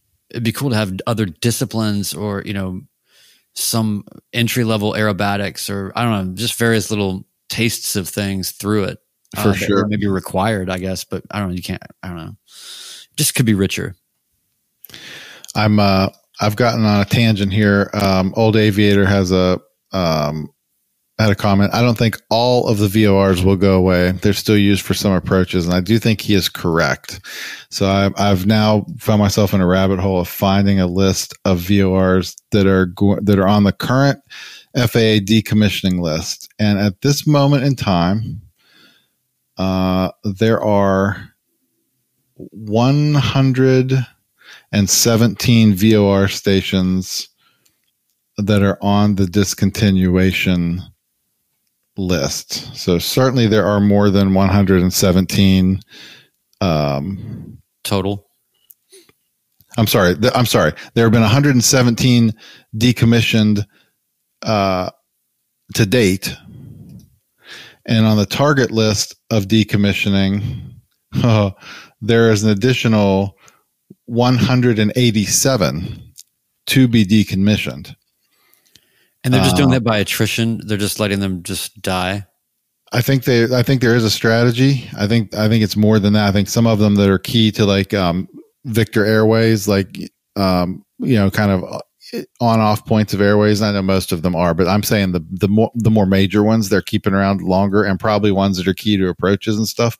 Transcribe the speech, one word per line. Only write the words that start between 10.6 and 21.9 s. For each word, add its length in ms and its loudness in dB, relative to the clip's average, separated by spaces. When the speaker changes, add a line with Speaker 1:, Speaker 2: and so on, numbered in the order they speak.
Speaker 1:
I 80 -6
guess, 260 -8
but 280 -12
I 80 -8
don't 100 -4
know, 60 -6
you 80 -8
can't, 180 -10
I 60 -12
don't 80 -12
know. 180 -16
Just 180 -4
could 120 0
be 80 2
richer. 420 -4
Speaker 2:
I'm, 240 2
uh, 300 2
I've 160 -2
gotten 260 0
on 180 2
a 40 0
tangent 480 0
here. 400 2
Um, 420 0
Old 220 2
Aviator 480 2
has 260 0
a, 300 2
um, 560 -4
had 120 2
a 60 2
comment. 380 0
"I 80 0
don't 160 2